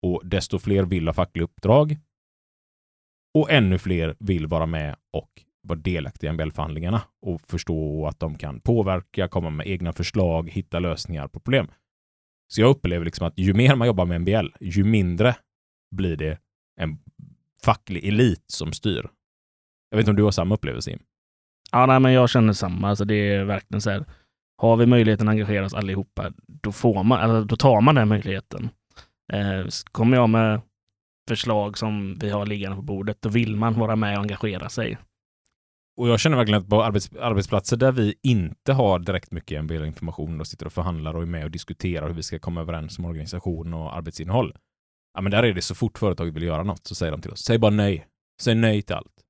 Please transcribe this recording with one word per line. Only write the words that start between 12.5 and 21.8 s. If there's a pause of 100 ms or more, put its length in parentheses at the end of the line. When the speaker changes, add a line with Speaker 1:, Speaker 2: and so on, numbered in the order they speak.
Speaker 1:
Så
jag
upplever,
liksom,
att
ju
mer
man
jobbar
med
M
B
L,
ju
mindre (600)
blir
det (420)
en (680)
facklig
elit
som
styr. (840)
Jag
vet
inte
om
du
har
samma
upplevelse,
Jim? (680)
Speaker 2:
Ja,